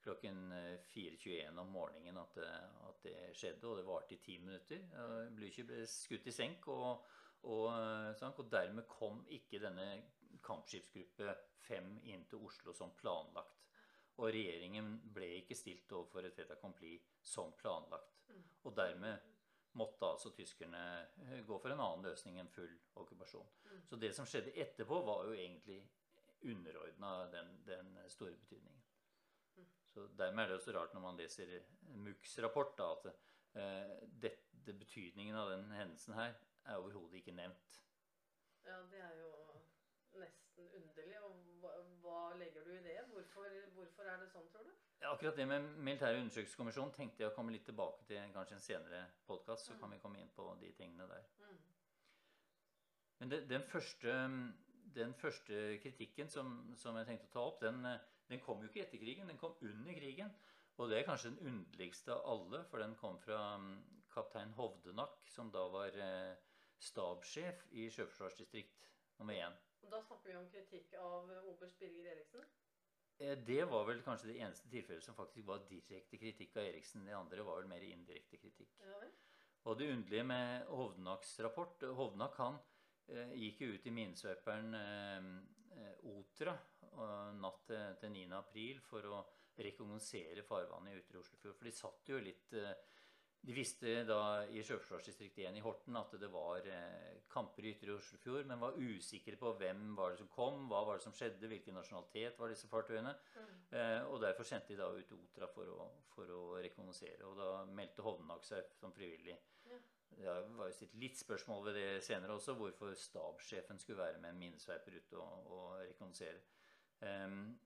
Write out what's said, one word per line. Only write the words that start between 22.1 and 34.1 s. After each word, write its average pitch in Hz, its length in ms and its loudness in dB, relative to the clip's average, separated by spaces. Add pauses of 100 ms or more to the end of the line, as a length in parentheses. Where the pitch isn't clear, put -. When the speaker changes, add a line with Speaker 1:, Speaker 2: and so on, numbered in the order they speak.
Speaker 1:
enn 90 100 -6
full 85 300 -8 (160)
okkupasjon. 92 520 -10 (180)
Speaker 2:
Mm. 196 220 -14
Speaker 1:
Så 127 140 -6
det 104 140 6
som 139 100 -2
skjedde 131 320 2
etterpå 156 480 4
var 104 220 6
jo 110 60 2
egentlig 95 500 -4 (600)
underordnet 90 880 -2
den, 87 320 -6
den 92 340 -6 (100)
store 90 280 -6
betydningen. 92 460 -16 (720)
Speaker 2:
Mm. 180 100 -16 (280)
Speaker 1:
Så 101 120 -4 (100)
dermed 98 280 8
er 98 40 4
det 92 100 4
jo 92 60 -4
så 110 100 0
rart 85 200 2
når 95 80 -6
man 90 140 -2
leser 87 460 -6 (320)
muks 101 440 -8
rapport 131 380 6
da, 87 160 4
at, - 140 -4 (480)
eh, 98 520 -2
dette, - 680 -4